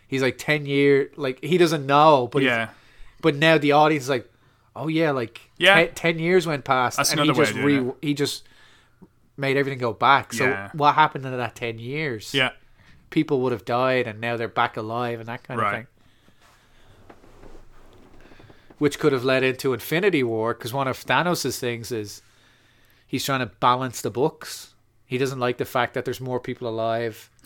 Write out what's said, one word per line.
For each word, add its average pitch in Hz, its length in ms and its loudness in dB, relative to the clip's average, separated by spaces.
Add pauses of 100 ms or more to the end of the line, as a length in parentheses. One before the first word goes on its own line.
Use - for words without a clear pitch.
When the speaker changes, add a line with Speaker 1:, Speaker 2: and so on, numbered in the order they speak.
Speaker 1:
he's 135 160 -2
like, 123 160 0
"Ten 151 280 -2
year," 139 500 4
like, 131 260 -6
he 156 160 2
doesn't 156 280 2
know, 143 440 6
but 143 120 0
he's 131 80 4
Speaker 2:
Yeah. 113 180 -2 (540)
Speaker 1:
but 160 120 2
now 160 240 4
the 143 140 4
audience 151 320 4
is 131 60 -4
like, 127 200 -2 (460)
"Oh 131 120 -6
yeah, 160 220 0
like, 127 300 -6 (160)
Speaker 2:
Yeah. 175 300 6
Speaker 1:
te-, 170 80 -12
ten 170 240 -2
years 170 280 2
went 143 180 -4
past," 127 340 2
Speaker 2:
That's - 120 0
Speaker 1:
and 151 100 0
he 151 40 2
Speaker 2:
another 139 160 2
way - 60 6
Speaker 1:
just 107 100 -2
Speaker 2:
of - 60 -4
doing 139 240 2
Speaker 1:
re-, 127 40 -4
Speaker 2:
it. - 120 -12
Speaker 1:
he 147 120 -2
just 143 320 -4 (880)
made 135 200 -2
everything 135 240 0
go 120 140 -2
back. 123 400 4
So 110 100 0
Speaker 2:
Yeah. 98 300 -2
Speaker 1:
what 143 200 2
happened 147 320 2
in 127 100 -8
that 120 200 -6
ten 117 220 -6
years? 123 560 -8
Speaker 2:
Yeah. 131 160 0 (600)
Speaker 1:
People 151 320 0
would 127 100 0
have 110 120 -6
died, 127 420 0
and 107 140 -10
now 117 160 -4
they're 113 120 -4
back 120 280 0
alive, 117 440 -6
and 113 80 -14
that 120 140 -12
kind 123 180 -8
Speaker 2:
Right. 104 80 0
Speaker 1:
of 101 120 -2
thing. 123 60 -18 (3000)
Which 147 200 0
could 147 140 2
have 127 120 -2
led 131 200 2
into 131 280 -2
Infinity 160 520 0
War, 113 300 -2
'cause 113 180 -10
one 135 160 -4
of 123 100 -6
Thanos' 143 600 -2
things 117 340 -6
is 104 300 -10 (840)
he's - 180 -6
trying 135 160 -2
to 120 60 -4
balance 127 540 0
the 120 100 -4
books. - 640 -4 (320)
He 135 120 -4
doesn't 131 200 -2
like 123 200 -2
the 139 60 -4
fact 123 300 -2
that 127 100 -4
there's 120 160 -6
more 127 200 -6
people 123 280 -10
alive 113 640 -4 (160)